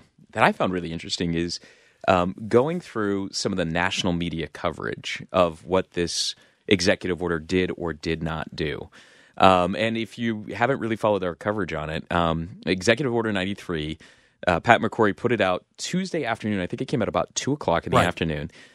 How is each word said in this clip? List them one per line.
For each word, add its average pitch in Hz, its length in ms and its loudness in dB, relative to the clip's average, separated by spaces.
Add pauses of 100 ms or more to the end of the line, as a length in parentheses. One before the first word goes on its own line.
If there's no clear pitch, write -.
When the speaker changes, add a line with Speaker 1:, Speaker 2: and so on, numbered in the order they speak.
(320)
Speaker 1:
that 110 100 0
I 190 120 4
found 104 180 -2
really 85 220 -4
interesting 85 400 -4
is, 85 260 -2 (480)
um, 92 260 4 (140)
going 139 320 2
through 101 540 -4
some - 180 -2
of 95 60 -4
the 87 80 0
national 87 480 0
media 82 340 -4
coverage - 720 -6 (120)
of 87 320 2
what 92 260 0
this - 420 -2 (340)
executive 90 540 2
order 85 180 0
did 90 360 0
or 82 160 -6
did 80 320 -4
not 80 320 -6
do. - 340 -6 (480)
Um, 92 380 6
and 113 220 0
if 113 200 -6
you 113 280 -4 (100)
haven't 120 240 2
really 113 160 -2
followed 104 300 2
our 82 100 -2
coverage 104 380 -2
on 76 160 -4
it, 78 200 -6
um, 85 560 0
Executive 113 480 2
Order 110 200 0
ninety-three, 90 640 -4 (500)
uh, 82 140 4
Pat 113 180 6
McCrory 104 360 2
put 120 180 0
it 107 80 2
out 92 240 0 (120)
Tuesday 180 460 -4
afternoon. 110 380 -2
I 87 60 -4
think - 140 -6
it 131 60 -6
came 123 140 0
out 90 80 0
about - 260 -2
two - 160 -2
o'clock 85 340 0
in 87 60 -4
the - 60 4
Speaker 2:
Right. 87 100 4
Speaker 1:
afternoon. 78 420 -4 (260)